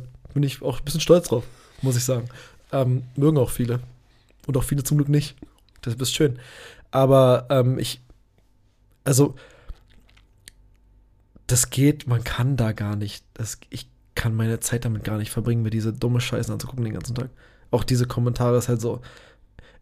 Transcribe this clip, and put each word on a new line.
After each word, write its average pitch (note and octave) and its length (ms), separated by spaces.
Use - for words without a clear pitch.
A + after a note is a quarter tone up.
bin C#3+ 100
ich C#3 180
auch C3 200
ein - 40
bisschen D3 160
stolz F3 280
drauf, A#2 160
muss C3 140
ich A#2+ 80
sagen. A#2+ 240
Ähm, B2+ 320
mögen D3 240
auch A#2+ 120
viele. A#2+ 280
Und C3 100
auch A#2+ 80
viele C#3+ 200
zum D3 140
Glück C#3+ 100
nicht. D3 280
Das A#2 120
ist B2 200
schön. C3+ 240
Aber, C3 600
ähm, B2+ 280
ich, - 220
also, C#3 300
das - 240
geht, D3 360
man A#2 180
kann C3 320
da A2 160
gar G#2 240
nicht, G#2 280
das, - 240
ich - 180
kann A2+ 200
meine A2+ 260
Zeit - 240
damit A2 200
gar G#2+ 140
nicht G#2 120
verbringen, A#2 320
mir A2 80
diese A2 220
dumme A#2+ 280
Scheiße A2+ 320
anzugucken A#2+ 320
den G#2+ 100
ganzen A#2+ 200
Tag. A#2 160
Auch A#2+ 140
diese B2 220
Kommentare B2 500
ist A#2+ 120
halt A#2+ 120
so, A#2 200